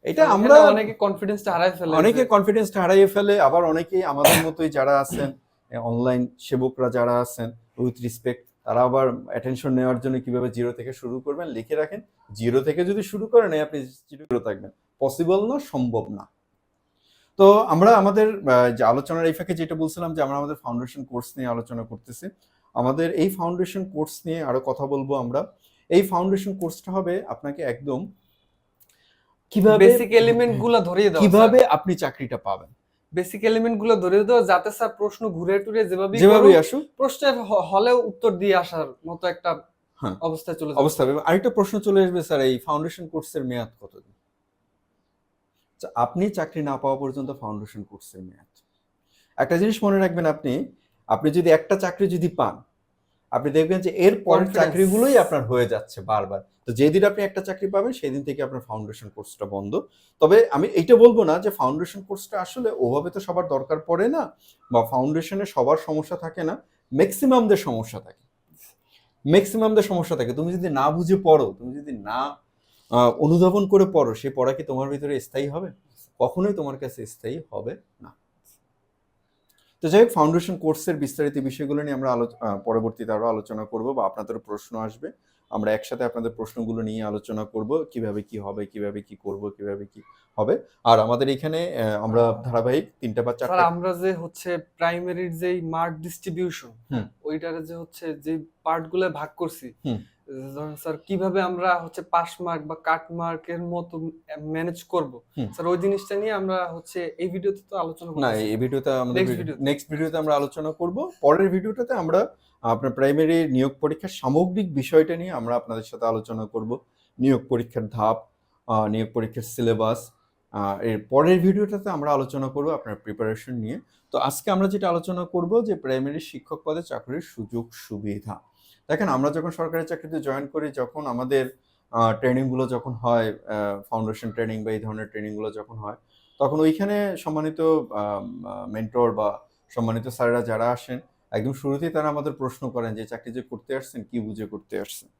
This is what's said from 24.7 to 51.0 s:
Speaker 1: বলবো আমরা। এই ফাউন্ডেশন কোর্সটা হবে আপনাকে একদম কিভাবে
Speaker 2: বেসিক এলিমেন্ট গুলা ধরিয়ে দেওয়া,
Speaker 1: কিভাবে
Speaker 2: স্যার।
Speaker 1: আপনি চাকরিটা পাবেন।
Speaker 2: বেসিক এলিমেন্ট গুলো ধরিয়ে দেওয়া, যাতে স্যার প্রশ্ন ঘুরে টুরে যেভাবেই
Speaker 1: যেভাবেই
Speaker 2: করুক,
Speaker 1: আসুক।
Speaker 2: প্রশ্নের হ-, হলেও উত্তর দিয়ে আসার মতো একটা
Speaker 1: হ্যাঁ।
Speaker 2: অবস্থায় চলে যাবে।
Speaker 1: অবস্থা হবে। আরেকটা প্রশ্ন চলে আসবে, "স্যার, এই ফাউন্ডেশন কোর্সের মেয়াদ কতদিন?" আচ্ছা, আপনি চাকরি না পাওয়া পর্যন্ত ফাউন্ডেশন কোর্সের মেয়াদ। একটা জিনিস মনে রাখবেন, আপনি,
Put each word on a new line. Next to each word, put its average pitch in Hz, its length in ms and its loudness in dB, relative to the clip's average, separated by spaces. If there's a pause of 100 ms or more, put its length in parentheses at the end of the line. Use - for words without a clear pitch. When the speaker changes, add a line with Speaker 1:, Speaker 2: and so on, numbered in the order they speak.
Speaker 1:
বলবো 139 300 -4
আমরা। 127 380 -4 (360)
এই 175 120 6
ফাউন্ডেশন 190 560 -2
কোর্সটা 185 340 -8
হবে 185 360 -4
আপনাকে 143 340 -10
একদম 135 500 -6 (1400)
কিভাবে 208 360 8
Speaker 2:
বেসিক 233 260 8
এলিমেন্ট 233 460 4
গুলা 233 220 2
ধরিয়ে 185 300 2
দেওয়া, 180 180 4
Speaker 1:
কিভাবে 214 300 8
Speaker 2:
স্যার। 247 140 8
Speaker 1:
আপনি 160 240 2
চাকরিটা 131 420 -6
পাবেন। - 320 -8 (440)
Speaker 2:
বেসিক 180 300 -6
এলিমেন্ট 226 360 2
গুলো 220 160 4
ধরিয়ে 185 280 4
দেওয়া, 233 180 6
যাতে 214 300 2
স্যার 214 180 -4
প্রশ্ন 208 400 -6
ঘুরে 175 300 0
টুরে 214 300 0
যেভাবেই 196 300 -2
Speaker 1:
যেভাবেই 208 220 10
Speaker 2:
করুক, 196 140 12
Speaker 1:
আসুক। 202 280 4 (140)
Speaker 2:
প্রশ্নের 269 440 0
হ-, 202 200 0
হলেও 208 400 2
উত্তর 220 300 -2
দিয়ে 190 240 2
আসার 170 380 -2 (140)
মতো 170 200 -6
একটা 175 320 -4 (360)
Speaker 1:
হ্যাঁ। 98 260 -6
Speaker 2:
অবস্থায় 160 360 -6
চলে 156 120 -6
যাবে। 139 100 -2
Speaker 1:
অবস্থা 151 240 2
হবে। 139 220 0
আরেকটা 190 240 2
প্রশ্ন 196 300 0
চলে 196 260 4
আসবে, 180 180 -2
"স্যার, 151 180 0
এই 131 180 2
ফাউন্ডেশন 160 480 -6
কোর্সের 156 380 -8
মেয়াদ 120 240 -6 (120)
কতদিন?" - 320 -20 (1600)
আচ্ছা, - 200 -14
আপনি 175 340 -2
চাকরি 165 340 -6
না 143 140 -4
পাওয়া 135 220 -2
পর্যন্ত 135 400 -8
ফাউন্ডেশন 107 440 -12
কোর্সের 95 380 -20
মেয়াদ। - 380 -20 (760)
একটা 170 200 0
জিনিস 214 260 2
মনে 196 160 2
রাখবেন, 175 260 0
আপনি, 151 400 -2 (420)